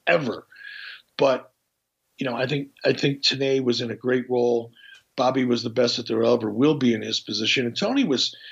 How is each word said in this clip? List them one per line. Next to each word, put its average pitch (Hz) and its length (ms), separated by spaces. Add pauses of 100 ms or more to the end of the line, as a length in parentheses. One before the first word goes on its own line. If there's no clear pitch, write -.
ever. 139 400 (720)
But, 131 340 (680)
you 135 100
know, 117 60
I 131 100
think, 139 240 (160)
I 139 80
think 139 300
Tenay 135 380
was 120 200
in 120 80
a 113 60
great 123 340
role. 120 420 (460)
Bobby 127 280
was 120 180
the 120 80
best 120 260
that 120 100
there 113 160
ever 113 280
will 139 240
be 127 180
in 107 80
his 110 180
position. 110 460
And 117 100
Tony 254 280
was, 135 320 (160)